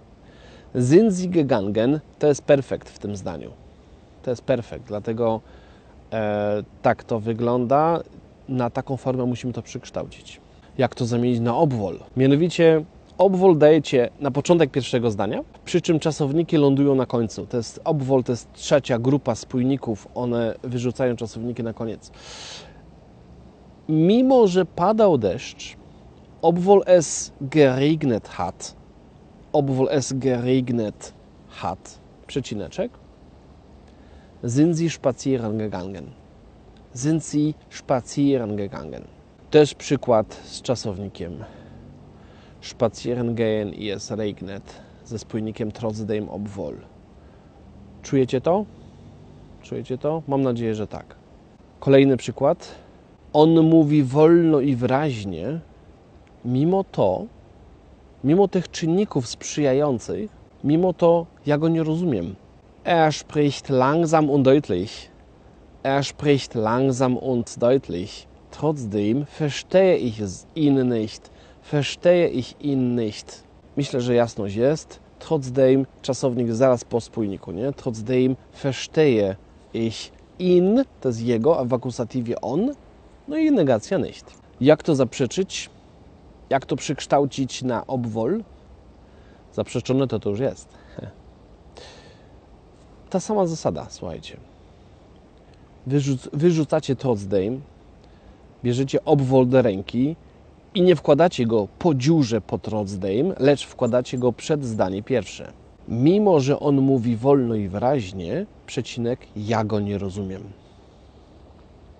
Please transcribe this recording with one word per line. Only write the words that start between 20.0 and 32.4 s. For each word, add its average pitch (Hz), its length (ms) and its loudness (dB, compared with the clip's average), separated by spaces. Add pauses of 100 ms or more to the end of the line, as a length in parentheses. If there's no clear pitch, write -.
one 117 480 -2
wyrzucają 123 520 -2
czasowniki 113 480 -8
na 113 100 -6
koniec. - 380 -10 (1800)
Mimo 226 580 4
że 180 180 2
padał 196 520 2
deszcz, - 600 -6 (640)
obwohl 180 440 4
es - 560 2
geregnet 135 840 2
hat, - 480 -10 (800)
obwohl 135 380 2
es 135 220 -2
geregnet 123 1000 -2 (360)
hat, - 500 -10 (280)
przecineczek, 123 640 -8 (1500)